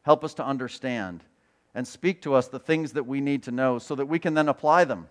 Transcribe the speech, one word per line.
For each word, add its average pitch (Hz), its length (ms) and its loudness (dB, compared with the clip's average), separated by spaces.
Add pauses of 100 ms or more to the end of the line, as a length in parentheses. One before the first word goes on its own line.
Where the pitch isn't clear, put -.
help 151 240 6
us 147 100 -8
to 147 100 -6
understand, 120 760 -6 (500)
and 123 140 -6
speak - 360 -4
to 143 100 0
us 127 160 4
the 131 100 -12
things 160 340 -2
that 131 140 -4
we 139 140 -4
need 143 220 -2
to 127 80 -8
know 127 280 0
so 147 160 -8
that 135 120 -4
we 160 120 -2
can 165 140 -2
then 151 160 2
apply 156 340 4
them. 101 280 -2